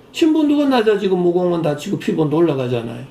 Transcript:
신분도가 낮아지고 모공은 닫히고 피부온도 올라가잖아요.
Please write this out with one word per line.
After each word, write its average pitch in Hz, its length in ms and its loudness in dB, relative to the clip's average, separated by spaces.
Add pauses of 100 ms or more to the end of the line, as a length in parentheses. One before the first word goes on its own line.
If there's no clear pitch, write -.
(120)
신분도가 302 540 2
낮아지고 214 500 2
모공은 175 460 0
닫히고 156 380 -4
피부온도 160 380 -2
올라가잖아요. 123 720 -2